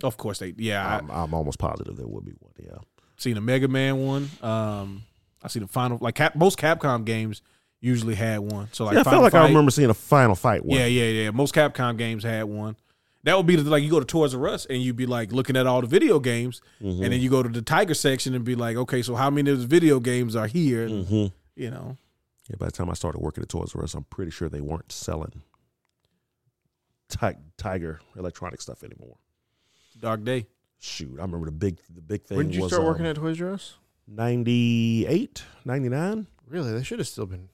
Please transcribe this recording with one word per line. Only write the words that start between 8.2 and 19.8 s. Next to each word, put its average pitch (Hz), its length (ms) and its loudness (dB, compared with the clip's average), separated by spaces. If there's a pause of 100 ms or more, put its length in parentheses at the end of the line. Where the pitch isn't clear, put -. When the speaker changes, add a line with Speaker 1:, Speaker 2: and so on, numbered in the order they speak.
Speaker 1:
one. 104 340 -6
So, 113 120 -4
like, 104 100 0
Speaker 2:
Yeah, 127 40 8
I 143 40 6
Speaker 1:
Final 131 140 4
Speaker 2:
felt 277 60 10
like - 80 8
Speaker 1:
Fight. 165 140 10
Speaker 2:
I - 20 8
remember 151 240 8
seeing 135 180 4
a 110 60 6
Final 123 400 6
Fight 110 300 0
one. 131 120 2
Speaker 1:
Yeah, 123 80 4
yeah, 120 200 2 (180)
yeah. 107 80 -2
Most 139 240 0
Capcom 131 420 2
games 113 260 -4
had 113 200 -4
one. 107 320 -8 (480)
That 175 140 4
would 190 80 4
be 175 100 6
the, 147 140 4
like, 147 140 4
you 151 80 -2
go 165 80 6
to 127 60 0
Toys 151 280 2
R 131 140 -4
Us 214 180 -4
and 127 160 -4
you'd 127 140 -2
be, 127 100 -4
like, 117 260 -4
looking 131 260 0
at 127 100 4
all 127 140 4
the 120 60 -2
video 190 320 4
games, 120 420 -2 (200)
Speaker 2:
Mm-hmm. 95 220 -4
Speaker 1:
and 117 100 0
then 127 80 2
you 127 80 2
go 131 140 4
to 120 60 -2
the 117 120 -6
Tiger 160 320 2
section 131 400 -2
and 127 100 -4
be 123 120 -2
like, 117 220 -2
"Okay, 127 260 -2
so 123 120 -6
how 135 140 2
many 143 220 2
of 131 80 2
the 120 80 -4
video 151 320 6